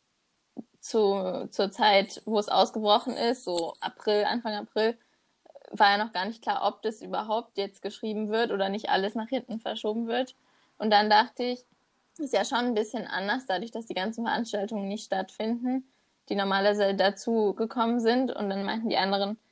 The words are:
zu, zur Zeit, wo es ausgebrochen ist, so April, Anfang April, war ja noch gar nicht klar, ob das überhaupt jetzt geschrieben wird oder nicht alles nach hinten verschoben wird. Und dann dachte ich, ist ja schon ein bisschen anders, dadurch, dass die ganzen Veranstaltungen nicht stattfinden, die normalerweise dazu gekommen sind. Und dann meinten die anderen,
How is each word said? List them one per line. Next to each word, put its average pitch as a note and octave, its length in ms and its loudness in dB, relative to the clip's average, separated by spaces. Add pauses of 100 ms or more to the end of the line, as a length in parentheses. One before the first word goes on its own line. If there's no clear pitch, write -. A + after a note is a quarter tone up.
(800)
zu, G3 720 0
zur G3+ 200 0
Zeit, G3+ 520 4
wo G#3+ 160 0
es G#3 80 -2
ausgebrochen A3 720 2
ist, A#3 260 -2
so E3+ 380 -2
April, G#3 420 0
Anfang A3 300 -2
April, A3 440 -2 (760)
war G3+ 260 4
ja G#3+ 80 0
noch A3 80 -12
gar F#3 120 -2
nicht A3+ 160 -8
klar, - 240 -2
ob G#3+ 180 -2
das A3 180 -6
überhaupt G#3+ 560 -4
jetzt G3 240 -6
geschrieben G#3+ 480 -6
wird A3+ 220 0
oder F#3+ 180 0
nicht G3+ 200 -4
alles F#3+ 240 0
nach A3+ 140 -6
hinten A#3 320 -6
verschoben A3 480 -4
wird. B3 280 -2 (420)
Und A3 120 0
dann G#3+ 200 6
dachte A3+ 340 4
ich, B3 220 -6 (520)
ist D4 160 -8
ja C#4+ 120 4
schon B3 140 -2
ein B3 160 0
bisschen G#3+ 320 -4
anders, G#3 380 -4
dadurch, G#3+ 260 -4
dass A3+ 160 -8
die - 60 -8
ganzen A3+ 300 -4
Veranstaltungen G#3+ 640 -4
nicht G#3 160 -6
stattfinden, A#3+ 880 -4 (380)
die G3+ 60 -2
normalerweise G3 600 2
dazu G3+ 580 2
gekommen A#3 460 0
sind. A#3+ 340 2
Und G3+ 160 -4
dann G3 140 -2
meinten A3+ 240 -4
die F#3+ 100 0
anderen, G3 400 0 (140)